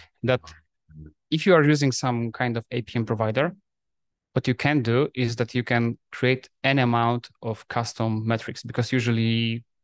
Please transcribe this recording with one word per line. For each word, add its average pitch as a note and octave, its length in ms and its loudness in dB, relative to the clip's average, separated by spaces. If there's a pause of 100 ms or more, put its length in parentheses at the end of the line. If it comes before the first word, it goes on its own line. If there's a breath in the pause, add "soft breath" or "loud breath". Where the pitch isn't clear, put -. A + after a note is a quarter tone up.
(240 loud breath)
that B2+ 160 2 (920)
if D#3+ 160 -2
you F#3+ 80 6
are D#3 100 8
using C#3+ 280 4
some A#2+ 400 -2
kind A#2+ 260 -2
of A2+ 140 -6
A B2 100 -4
P - 140 -8
M A#2 100 0
provider, A2+ 500 0 (760)
what - 140 -2
you B2+ 80 2
can D3 260 2
do A#2+ 320 0
is A#2 220 -2
that A#2 180 -4
you B2 100 -2
can A#2 340 0 (140)
create B2+ 380 -2 (140)
any C3+ 180 2
amount A#2 480 0 (120)
of A2+ 260 -8
custom A2 580 -2
metrics, - 380 -4
because A#2+ 280 -4
usually, A2+ 720 0 (200)